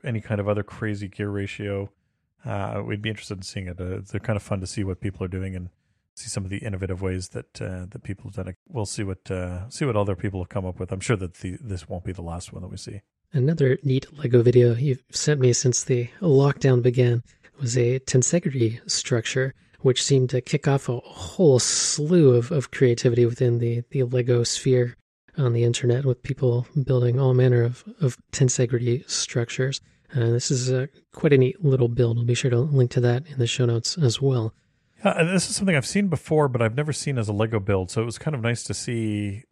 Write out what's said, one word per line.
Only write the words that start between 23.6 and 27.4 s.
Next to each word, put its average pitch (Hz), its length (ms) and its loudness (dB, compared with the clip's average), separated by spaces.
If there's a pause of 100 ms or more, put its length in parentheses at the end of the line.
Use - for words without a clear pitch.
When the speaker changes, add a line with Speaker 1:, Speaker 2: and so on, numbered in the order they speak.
Speaker 2:
the 135 140 0
Lego 123 400 0
sphere 123 520 0 (400)
on 127 160 2
the 117 120 2
internet, 120 420 2
with 127 160 0
people 123 440 0 (180)
building 123 360 2
all 131 140 4
manner 127 280 6